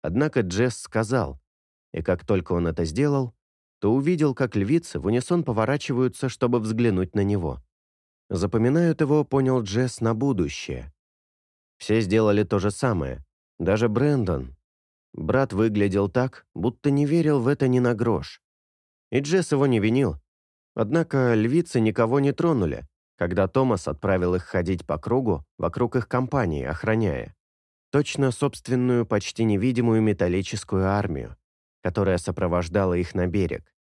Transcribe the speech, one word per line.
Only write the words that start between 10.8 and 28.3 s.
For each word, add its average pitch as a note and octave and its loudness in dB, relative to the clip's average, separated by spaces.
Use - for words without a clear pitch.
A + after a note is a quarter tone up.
Все A2 0
сделали G#2 2
то G2 0
же G#2 0
самое, E2 -4
даже G#2 2
Брэндон. G#2 0
Брат C3 -2
выглядел G2+ 2
так, - -4
будто A#2+ -4
не C#3+ 2
верил D3+ 2
в A#2 0
это C#3 2
ни B2+ 4
на A#2+ 2
грош. G#2 -2
И B2 0
Джесс D#3 0
его C#3 2
не A#2+ 4
винил. A2 2
Однако B2+ 2
львицы A#2+ 0
никого A2+ 2
не C#3 2
тронули, F#2 0
когда F2+ 0
Томас C3 0
отправил F2+ 0
их F2+ -4
ходить F2+ -4
по D2+ -2
кругу A2 -2
вокруг G2 -2
их A#2 -2
компании, A2+ -2
охраняя. D#2+ -2
Точно C#3 0